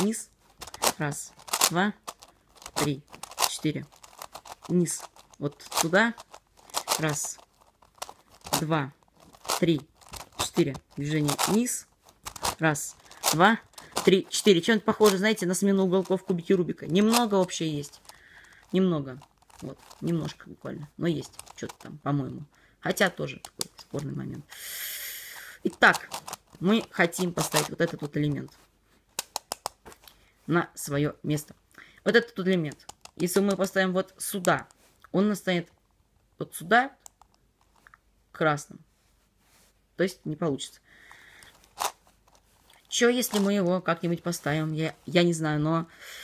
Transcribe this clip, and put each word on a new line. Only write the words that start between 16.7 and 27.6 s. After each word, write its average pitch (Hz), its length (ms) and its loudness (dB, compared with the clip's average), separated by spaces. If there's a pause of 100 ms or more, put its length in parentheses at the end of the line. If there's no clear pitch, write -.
Немного 214 480 4
общее 175 420 0
есть. - 240 -10 (680)
Немного. 151 500 0 (400)
Вот, - 180 -12 (220)
немножко 156 480 -4
буквально. 135 480 -12
Но 160 120 -2
есть 143 240 -4 (240)
что-то - 220 -12
там, - 200 -16
по-моему. 135 460 -4 (340)
Хотя 190 320 0
тоже 143 300 -10
такой - 360 -12
спорный 139 380 -10
момент. 135 300 -10 (1200)
Итак, - 440 4 (520)
мы 202 320 4
хотим 175 400 0
поставить 156 380 0